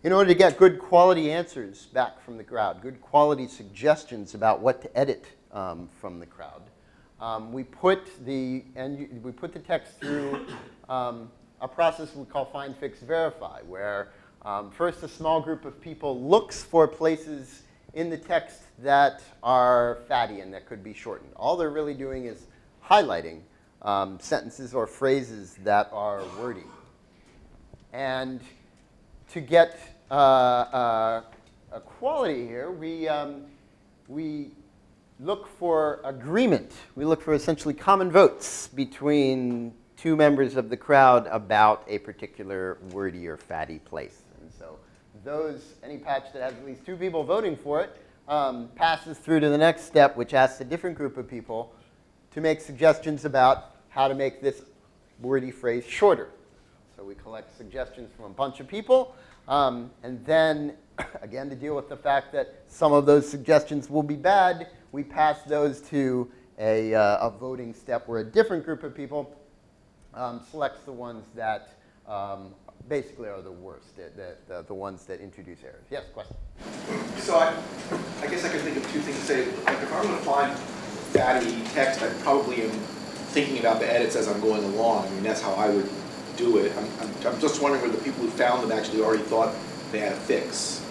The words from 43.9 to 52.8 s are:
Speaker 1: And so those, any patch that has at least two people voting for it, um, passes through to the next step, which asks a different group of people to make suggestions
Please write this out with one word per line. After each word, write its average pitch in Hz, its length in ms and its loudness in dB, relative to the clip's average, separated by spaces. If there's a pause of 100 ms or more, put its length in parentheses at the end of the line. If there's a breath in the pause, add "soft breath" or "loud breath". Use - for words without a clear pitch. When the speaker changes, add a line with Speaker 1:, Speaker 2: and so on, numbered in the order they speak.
Speaker 1:
And 80 100 -20
so 80 280 -20 (440 soft breath)
those, 147 600 -8
any 143 160 -14
patch 139 340 -6
that 135 80 -10
has 127 120 -6
at 127 120 -18
least 131 200 -16
two 185 100 -10
people 170 280 -4
voting 180 320 -2
for 147 260 -4
it, - 140 -6 (320 soft breath)
um, 131 480 -4
passes 165 440 -2
through 156 220 2
to 151 80 4
the 147 100 4
next 165 240 4
step, 139 340 4
which 120 160 -4
asks 131 260 4
a 139 60 -10
different 165 320 -6
group 139 200 -6
of 117 120 -12
people 117 460 -10 (560 soft breath)
to 151 100 -8
make 156 200 2
suggestions 151 640 2